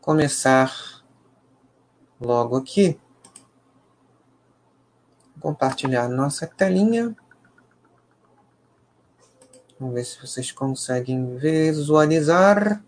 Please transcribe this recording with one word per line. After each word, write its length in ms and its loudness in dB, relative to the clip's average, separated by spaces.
começar 680 2
logo 380 0
aqui. 420 0
Compartilhar 720 -4
nossa 360 -4
telinha. 720 0
Vamos 160 -8
ver 80 -4
se 160 -14
vocês 320 -12
conseguem 880 -6
visualizar. 1500 2